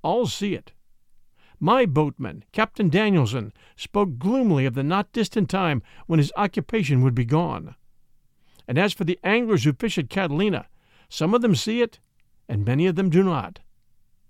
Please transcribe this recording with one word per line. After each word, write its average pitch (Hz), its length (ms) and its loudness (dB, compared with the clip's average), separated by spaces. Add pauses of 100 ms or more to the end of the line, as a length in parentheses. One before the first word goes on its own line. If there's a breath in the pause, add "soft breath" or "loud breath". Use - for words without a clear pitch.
all 196 260 0
see 196 260 -4
it. - 160 -12 (920 soft breath)
My 240 220 4
boatman, 135 640 -2
Captain 214 400 0
Danielson, 135 640 0 (240 soft breath)
spoke 196 420 -4
gloomily 185 480 2
of 123 80 -2
the 135 80 -4
not-distant 196 680 -2
time 170 320 0 (280 soft breath)
when 160 100 2
his 143 180 2
occupation 160 680 0
would 131 100 2
be 123 100 0
gone. 139 520 -2 (920 soft breath)
And 123 100 -4
as 190 160 2
for - 120 -6
the - 180 -2
anglers 208 400 0
who 147 100 2
fish 220 240 -4
at 147 140 -4
Catalina, 180 560 -2 (420 soft breath)
some 170 260 -2
of 247 60 4
them 233 140 4
see 220 260 -2
it, 233 200 -4 (480)
and 101 180 -4
many 143 220 2
of 175 80 0
them 190 140 0
do 170 120 4
not. 131 380 -2 (680)